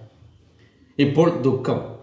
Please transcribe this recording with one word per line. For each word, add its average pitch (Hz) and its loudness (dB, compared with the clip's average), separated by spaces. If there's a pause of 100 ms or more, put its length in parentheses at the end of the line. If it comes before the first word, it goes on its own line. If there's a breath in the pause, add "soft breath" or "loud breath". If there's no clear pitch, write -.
(1000 soft breath)
ഇപ്പോൾ 156 2
ദുഃഖം, - -2